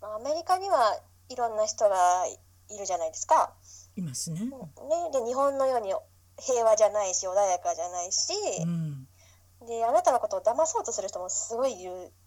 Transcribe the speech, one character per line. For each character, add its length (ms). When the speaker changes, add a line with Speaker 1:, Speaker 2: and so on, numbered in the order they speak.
Speaker 1:
ま 80
あ、 60
ア 40
メ 140
リ 100
カ 140
に 120
は 300
い 60
ろ 180
ん 40
な 80
人 240
が 360
い 80
る 80
じ 80
ゃ 40
な 100
い 40
で 60
す 100
か。 260
Speaker 2:
い 60
ま 140
す 160
ね。 100
Speaker 1:
う 40
ん、 20
ね、 80
で、 140
日 80
本 240
の 100
よ 100
う 40
に 120
平 260
和 140
じ 80
ゃ 40
な 180
い 60
し、 140
穏 80
や 240
か 160
じ 60
ゃ 80
な 160
い 80
し、 200
Speaker 2:
う 20
ん。 420
Speaker 1:
で、 160
あ 80
な 100
た 120
の 80
こ 80
と 80
を 40
騙 240
そ 140
う 60
と 80
す 80
る 80
人 100
も 100
す 260
ご 120
い 140
い 40
る 280